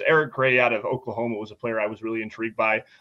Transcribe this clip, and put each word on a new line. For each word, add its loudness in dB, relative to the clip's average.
Eric 4
Gray 4
out 4
of -4
Oklahoma -4
was -8
a -18
player -4
I 0
was -8
really -4
intrigued -6
by. 2